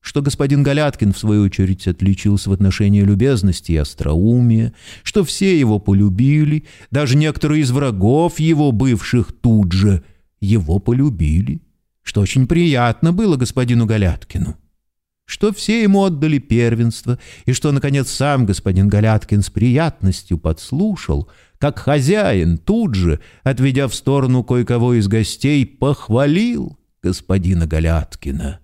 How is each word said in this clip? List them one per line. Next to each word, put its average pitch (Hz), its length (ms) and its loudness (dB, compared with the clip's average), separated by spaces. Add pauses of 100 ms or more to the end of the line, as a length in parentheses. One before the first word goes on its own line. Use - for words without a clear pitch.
что - 200 -6
господин 143 420 0
Галяткин, 139 500 0
в - 40 -4
свою 104 260 2
очередь, 95 440 0
отличился 98 640 0
в 95 40 2
отношении 101 480 2
любезности 101 720 0
и 80 40 0
остроумия, 113 960 0 (300)
что - 200 -2
все 185 360 0
его 107 200 2
полюбили, 131 880 0 (240)
даже 135 280 0
некоторые 151 440 0
из 131 100 0
врагов 131 680 0
его, 151 320 2
бывших 120 600 -2
тут 107 380 2
же, 95 320 0 (360)
его 98 400 0
полюбили, 120 840 -2 (400)
что - 200 -4
очень 123 260 0
приятно 160 640 0
было 185 240 0
господину 120 500 0
Галяткину, 101 720 -2 (680)
что - 280 -2
все 220 300 -2
ему 196 220 4
отдали 151 340 0
первенство, 117 800 -2 (260)
и 127 80 0
что, 147 180 -2
наконец, 139 380 -2
сам 135 360 0
господин 98 420 0
Галяткин 104 560 0
с - 60 -4
приятностью 123 880 -2
подслушал, 123 920 -4 (300)
как 196 180 -2
хозяин 139 800 0
тут 208 380 -2
же, 85 240 0 (240)
отведя 135 460 0
в - 40 -8
сторону 131 520 0
кое-кого 123 480 0
из 107 160 2
гостей, 123 560 0
похвалил 143 1120 -2 (240)
господина 90 640 -2
Галяткина. 78 960 -4